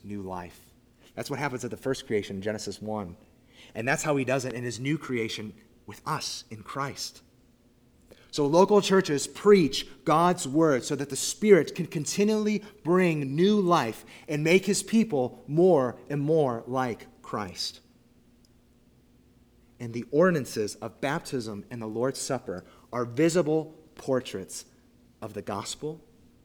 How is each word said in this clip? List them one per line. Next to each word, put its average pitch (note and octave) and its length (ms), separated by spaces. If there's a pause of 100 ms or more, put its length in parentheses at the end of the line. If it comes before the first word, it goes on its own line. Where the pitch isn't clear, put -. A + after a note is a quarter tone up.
new G2+ 180
life. F2+ 520 (420)
That's - 140
what C3 100
happens C3 240
at A#2 80
the G#2+ 60
first - 280
creation G#2 300
in F#2+ 60
Genesis G#2+ 400
one. G#2 340 (580)
And A2 140
that's D3 160
how D3+ 140
he C3+ 80
does B2+ 180
it E3+ 80
in A#2+ 140
his A#2 160
new C#3+ 160
creation A2+ 560 (320)
with - 200
us - 460
in G#2+ 120
Christ. - 580 (1080)
So D3 160
local F#3+ 360
churches F#3 440
preach G3 640 (160)
God's E3+ 460
word C#3+ 340
so D3 140
that C#3 120
the C3+ 60
Spirit - 600
can E3+ 100
continually G#3 760 (220)
bring D#3 540
new G#3 240
life D#3+ 420 (240)
and D3 160
make F3+ 220
his G3 180
people F3+ 640
more D3 500 (120)
and C#3+ 120
more C#3 460
like B2 400 (140)
Christ. - 580 (2000)
And A#2+ 120
the A#2 200
ordinances C#3+ 640
of - 260
baptism B2+ 680
and A#2 100
the A2 60
Lord's A#2 320
Supper A2+ 440 (280)
are A#2+ 140
visible D#3 680 (220)
portraits B2 720 (540)
of G#2 140
the G#2+ 80
gospel. A2 580 (460)